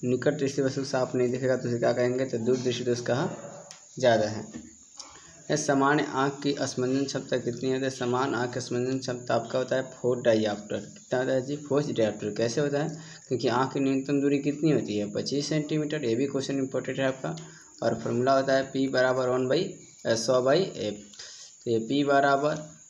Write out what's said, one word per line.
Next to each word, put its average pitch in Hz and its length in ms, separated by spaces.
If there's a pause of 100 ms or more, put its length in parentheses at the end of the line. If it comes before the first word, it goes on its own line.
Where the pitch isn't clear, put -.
निकट 123 400
स्थित 135 160
वस्तु 135 200
को 131 60
साफ 127 280
नहीं 123 140
देखेगा 127 280
तो 120 120
उसे 120 100
क्या 117 140
कहेंगे? 123 320
तो 127 140
दूर 123 180
दृष्टि 123 280
दोष 120 160
कहा 135 300 (680)
जाता 113 300
है। 110 180 (1040)
यह 151 60
सामान्य 143 520
आँख 139 340
की 143 180
स्पंदन 131 440
क्षमता 135 320
कितनी 123 360
होती 131 120
है? 131 60
समान 131 440
आँख 120 200
की 127 60
स्पंदन 127 380
क्षमता 123 360
आपका 120 240
होता 127 180
है 131 60
फोर 123 380
डायऑप्टर। 110 560
कितना - 420
होता 131 140
है 131 100
जी? 143 140
फोर 135 260
डायऑप्टर। 110 480
कैसे 117 300
होता 143 220
है? - 200 (260)
क्योंकि 120 200
आँख 127 240
की 143 80
न्यूनतम 135 400
दूरी 143 180
कितनी 147 320
होती 107 280
है? 104 120
पच्चीस - 380
सेंटीमीटर। 151 560
ये 113 100
भी 135 120
क्वेश्चन 139 320
important 131 400
है 131 80
आपका। 156 300 (460)
और 113 180
formula 123 320
होता 135 200
है 135 100
पी 135 260
बराबर 127 400
वन 127 200
बाई, 165 260 (320)
अ, 117 80
सौ 127 280
बाई 143 200
एफ। 104 320 (680)
तो 123 60
ये 113 80
P 135 260
बराबर 139 760 (100)